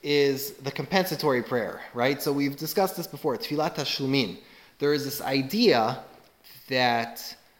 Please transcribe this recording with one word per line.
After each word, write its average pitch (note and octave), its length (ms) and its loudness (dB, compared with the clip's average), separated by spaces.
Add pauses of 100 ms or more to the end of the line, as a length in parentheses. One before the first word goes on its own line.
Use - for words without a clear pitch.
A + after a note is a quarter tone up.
is C#3+ 500 2
the C#3 180 -8
compensatory D3+ 720 0
prayer, A2+ 380 -4 (140)
right? C3 260 0
So D3+ 120 -2
we've C#3 240 0
discussed F#3 400 0
this E3+ 100 -6
before, C#3 300 -4
Tfilat D3+ 400 -2
Tashlumin. C3+ 600 0 (420)
There D3 160 2
is C#3 100 -2
this C3+ 160 -6
idea C3+ 800 2 (680)
that A#2+ 680 0 (240)